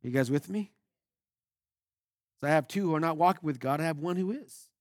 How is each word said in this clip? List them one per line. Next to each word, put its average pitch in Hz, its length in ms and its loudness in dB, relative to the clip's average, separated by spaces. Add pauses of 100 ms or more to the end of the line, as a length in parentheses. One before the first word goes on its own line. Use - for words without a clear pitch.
You 123 80 -6
guys 127 180 2
with 143 200 -2
me? 202 220 -6 (1700)
So 143 80 -4
I 147 40 4
have 151 160 4
two 202 160 -2
who 170 100 2
are 156 60 2
not 160 180 0
walking 175 300 2
with 135 120 -2
God. 139 220 -2
I 160 40 -2
have 160 120 -2
one 175 200 -2
who 190 160 -2
is. - 360 -14 (120)